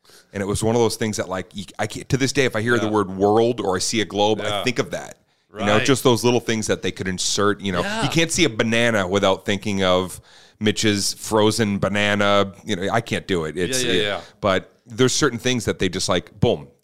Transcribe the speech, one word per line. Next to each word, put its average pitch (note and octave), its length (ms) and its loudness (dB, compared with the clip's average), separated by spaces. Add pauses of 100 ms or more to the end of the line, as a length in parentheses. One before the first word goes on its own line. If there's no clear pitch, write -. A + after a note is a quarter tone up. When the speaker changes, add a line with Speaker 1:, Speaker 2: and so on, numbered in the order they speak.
(320)
Speaker 1:
And G2+ 100 -6
it F#2 40 -4
was G#2 160 -2
one A2+ 140 2
of A#2+ 40 4
those A2 160 2
things G#2+ 200 -4
that, G#2+ 120 -6
like, F#2 260 -6
you, G2 100 -10 (140)
I G#2+ 80 -2
can't, - 240 -14
to C3+ 60 2
this B2 160 0
day, C#3 120 2
if A#2 100 0
I A2 60 -2
hear A#2+ 180 2
the G#2+ 80 0
Speaker 2:
Yeah. G#2+ 60 -4
Speaker 1:
word F#2+ 240 0
world A2+ 440 4
or F#2+ 160 0
I - 20 -4
see G#2+ 220 -2
a G2+ 40 -2
globe, G2+ 360 0
I G#2 80 -6
Speaker 2:
Yeah. G2+ 160 -4
Speaker 1:
think B2 140 -2
of A2 120 -4
that. - 280 -10 (400)
You A2+ 60 -6
know, G#2 140 4
Speaker 2:
Right. B2 80 2
Speaker 1:
just B2 180 2
those A#2 180 4
little B2 180 4
things A2 260 -2
that F#2+ 160 -2
they F#2+ 100 -2
could F#2 160 -8
insert, G2+ 540 0
you G2 100 -2
know. F2 80 -2
Speaker 2:
Yeah. A3 240 -4
Speaker 1:
You C3 60 -2
can't E3 200 0
see F3 140 2
a C3 60 2
banana A2+ 580 0
without F#2+ 380 2
thinking G2 360 -2
of F#2 380 0 (400)
Mitch's G#2 540 0
frozen G#2+ 640 2
banana. G2+ 760 2 (120)
You A2 120 -4
know, F#2 160 -4
I A#2 80 0
can't F2 260 -6
do E2+ 180 -2
it. D#2 120 -8
It's, A#2+ 260 -2
Speaker 2:
Yeah, A#2+ 100 -2
yeah, A2+ 60 0
Speaker 1:
it, G#2+ 60 0
Speaker 2:
yeah. G2 160 -4 (200)
Speaker 1:
but F#2 320 -2 (140)
there's A#2+ 280 2
certain B2 240 0
things B2+ 260 -2
that F#2+ 140 -2
they F#2+ 100 0
just, F2+ 200 -4
like, F2+ 300 -2
boom, F2 300 0 (160)